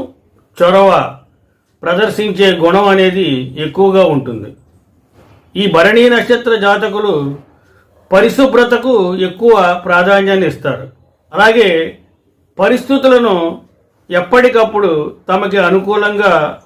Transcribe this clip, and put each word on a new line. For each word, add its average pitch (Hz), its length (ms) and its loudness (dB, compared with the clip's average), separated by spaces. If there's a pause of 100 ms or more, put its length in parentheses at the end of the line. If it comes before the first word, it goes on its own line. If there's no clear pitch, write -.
(580)
చొరవ 190 320 4 (920)
ప్రదర్శించే 196 680 -2 (140)
గుణం 180 300 2
అనేది 185 360 0 (360)
ఎక్కువగా 190 380 0 (120)
ఉంటుంది. 117 360 -8 (1040)
ఈ 196 100 -2 (120)
భరణి 214 280 4 (100)
నక్షత్ర 233 400 0 (100)
జాతకులు 208 500 -2 (960)
పరిశుభ్రతకు 240 840 2 (320)
ఎక్కువ 226 260 2 (320)
ప్రాధాన్యాన్ని 190 640 0
ఇస్తారు. 131 360 -8 (460)
అలాగే 214 380 2 (880)
పరిస్థితులను 240 800 0 (720)
ఎప్పటికప్పుడు 220 800 0 (400)
తమకి 196 380 -2
అనుకూలంగా 202 680 0 (320)